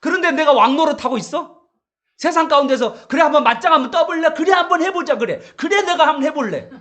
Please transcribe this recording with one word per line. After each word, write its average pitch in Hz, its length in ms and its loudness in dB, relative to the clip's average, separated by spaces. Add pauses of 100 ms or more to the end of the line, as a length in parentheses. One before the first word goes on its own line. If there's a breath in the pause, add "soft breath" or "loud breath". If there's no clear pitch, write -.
그런데 339 300 -2
내가 294 220 2
왕노릇하고 269 640 2
있어? 294 420 -8 (560)
세상 330 320 -2
가운데서 262 600 0
그래, 294 140 0
한번 294 220 2
맞짱 - 280 0
한번 269 180 2
떠볼래? 330 440 0
그래, 320 180 0
한번 349 300 2
해보자. 349 340 -2
그래. 208 240 -4 (160 loud breath)
그래, 403 260 -2
내가 349 240 2
한번 285 180 0
해볼래. 247 460 -4 (100)